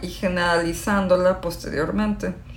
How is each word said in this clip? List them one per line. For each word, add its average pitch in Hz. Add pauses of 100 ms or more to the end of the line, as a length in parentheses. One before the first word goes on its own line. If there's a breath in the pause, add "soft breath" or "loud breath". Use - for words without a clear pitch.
y 180
generalizándola 180
posteriormente. 196 (240 loud breath)